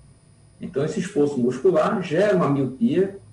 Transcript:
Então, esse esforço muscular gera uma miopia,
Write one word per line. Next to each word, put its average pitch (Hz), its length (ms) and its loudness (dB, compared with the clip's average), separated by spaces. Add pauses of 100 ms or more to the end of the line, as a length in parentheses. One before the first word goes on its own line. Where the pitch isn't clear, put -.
(600)
Então, - 240 -4
esse - 140 -4
esforço 143 400 0
muscular 170 640 2
gera 196 320 0
uma 147 160 2
miopia, 139 680 0 (160)